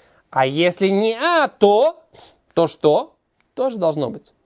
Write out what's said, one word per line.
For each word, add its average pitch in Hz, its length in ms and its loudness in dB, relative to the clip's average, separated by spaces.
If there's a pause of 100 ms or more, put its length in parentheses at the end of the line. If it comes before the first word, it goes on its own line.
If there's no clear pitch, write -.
(300)
А 135 160 0
если 175 420 -2
не 214 260 0
А, 302 340 0
то, 214 540 2 (520)
то 170 140 2
что? 165 480 0 (380)
Тоже 240 240 -6
должно 151 320 -4
быть. - 220 -20 (140)